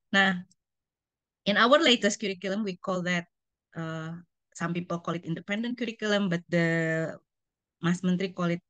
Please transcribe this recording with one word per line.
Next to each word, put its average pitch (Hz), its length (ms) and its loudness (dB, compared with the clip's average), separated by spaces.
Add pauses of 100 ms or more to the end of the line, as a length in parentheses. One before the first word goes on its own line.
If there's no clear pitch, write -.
(160)
Nah, 190 260 2 (1040)
in 196 160 2
our 240 240 8
latest 208 400 4
curriculum, 196 400 -4
we 190 160 -6
call 180 240 -4
that, 175 240 -2 (480)
eh, 160 400 -8 (400)
some 170 160 -4
people 175 320 -4
call 170 160 -4
it - 80 -14
independent 208 480 -4
curriculum, 214 560 -2
but 170 160 -2
the 165 640 0 (720)
Mas 175 160 2
Menteri 180 320 0
call 175 240 -2
it 175 140 -10